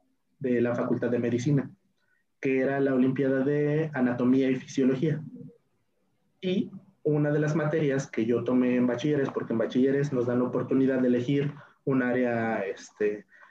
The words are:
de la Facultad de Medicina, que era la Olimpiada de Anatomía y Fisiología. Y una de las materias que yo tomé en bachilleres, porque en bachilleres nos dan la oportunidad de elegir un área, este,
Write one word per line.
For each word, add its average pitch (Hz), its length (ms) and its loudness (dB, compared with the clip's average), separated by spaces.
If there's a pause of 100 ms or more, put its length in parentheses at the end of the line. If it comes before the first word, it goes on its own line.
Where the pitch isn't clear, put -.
(400)
de 123 200 0
la 120 140 0
Facultad 123 340 -2
de 120 120 0
Medicina, 120 500 0 (720)
que 131 180 0
era 139 220 0
la 135 140 2
Olimpiada 135 500 2
de 147 500 0
Anatomía 127 560 2
y 131 60 0
Fisiología. 135 680 0 (1160)
Y 185 320 -4 (320)
una 147 260 2
de 151 80 0
las 151 160 0
materias 151 560 0
que 113 160 -2
yo 117 160 0
tomé 127 320 2
en 123 140 2
bachilleres, 135 420 0
porque 117 220 -6
en 113 80 0
bachilleres 135 520 2
nos 123 140 0
dan 123 140 0
la 123 60 0
oportunidad 131 520 0
de 127 80 2
elegir 143 480 0 (300)
un 131 180 2
área, 120 600 0
este, 104 640 -4 (260)